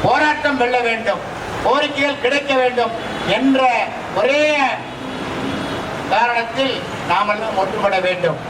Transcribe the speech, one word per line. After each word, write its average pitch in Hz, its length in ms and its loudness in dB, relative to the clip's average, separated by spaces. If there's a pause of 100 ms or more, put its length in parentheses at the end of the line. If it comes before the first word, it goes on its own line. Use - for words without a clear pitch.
போராட்டம் 269 580 2
வெல்ல 247 160 2 (100)
வேண்டும், 208 340 -2 (440)
கோரிக்கைகள் 285 580 0
கிடைக்க 277 280 0 (100)
வேண்டும் 240 300 2 (440)
என்ற 262 240 4 (580)
ஒரே 277 240 4 (1700)
காரணத்தில் 240 600 0 (360)
நாமெல்லாம் 208 520 0
ஒன்றுபட 202 340 0 (120)
வேண்டும். 170 420 0